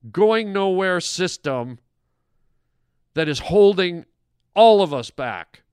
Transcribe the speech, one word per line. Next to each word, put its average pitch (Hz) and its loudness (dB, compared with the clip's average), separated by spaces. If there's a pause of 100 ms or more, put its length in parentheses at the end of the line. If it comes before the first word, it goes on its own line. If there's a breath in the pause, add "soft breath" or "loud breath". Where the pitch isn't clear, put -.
(120)
going 214 0
nowhere 190 -2
system 131 -6 (1400)
that 151 -2
is 143 -4
holding 185 2 (520)
all 214 6
of 165 0
us 123 -8
back. 107 -10 (120)